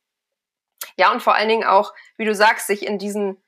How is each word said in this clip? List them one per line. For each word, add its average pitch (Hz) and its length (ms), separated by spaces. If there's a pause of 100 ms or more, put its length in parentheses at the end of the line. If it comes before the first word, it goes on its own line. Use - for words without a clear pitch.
(960)
Ja, 185 140
und 240 100
vor - 140
allen 214 140
Dingen 220 160
auch, 202 280 (240)
wie 220 80
du 214 80
sagst, 202 340
sich 202 180
in 208 120
diesen 202 400 (100)